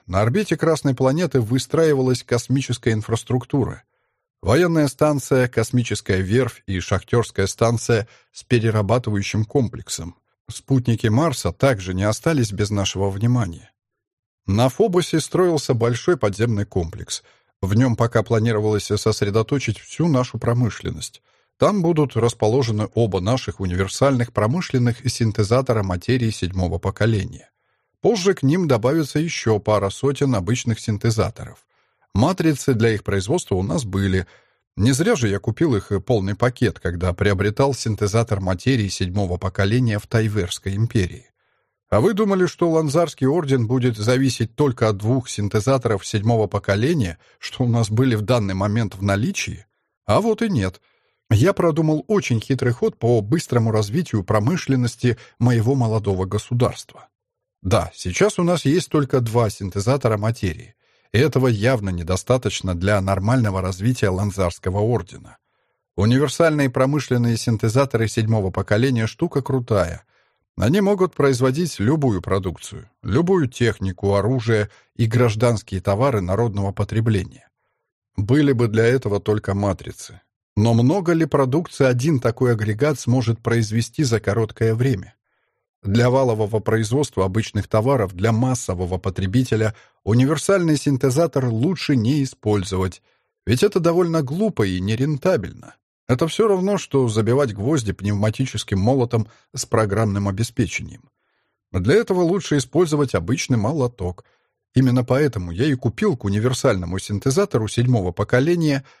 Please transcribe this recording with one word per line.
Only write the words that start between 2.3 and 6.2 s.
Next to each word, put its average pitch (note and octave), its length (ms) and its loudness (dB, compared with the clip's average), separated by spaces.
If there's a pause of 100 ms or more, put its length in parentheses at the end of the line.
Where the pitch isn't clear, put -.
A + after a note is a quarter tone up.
инфраструктура. A2+ 920 -2 (580)
Военная D#3+ 460 2
станция, C#3 580 0
космическая A#2 760 -2